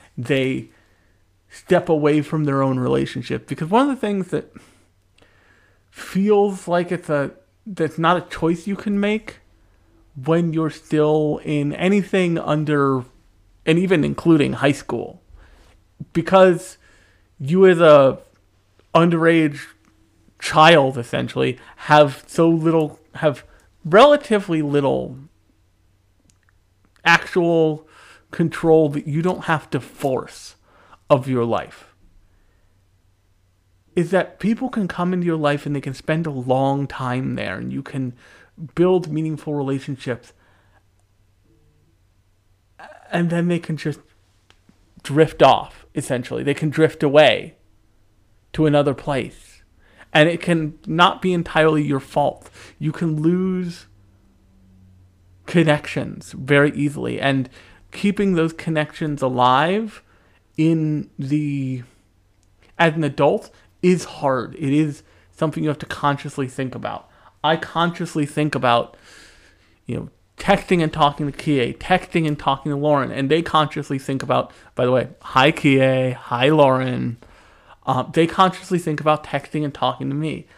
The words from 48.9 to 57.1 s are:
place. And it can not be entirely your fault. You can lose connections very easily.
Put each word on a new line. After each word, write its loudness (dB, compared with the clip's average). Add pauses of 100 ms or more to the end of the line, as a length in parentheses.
place. -10 (500)
And 6
it -2
can -2
not 2
be 0
entirely 2
your -2
fault. -4 (280)
You -4
can -4
lose -2 (1600)
connections -2
very 2
easily. -4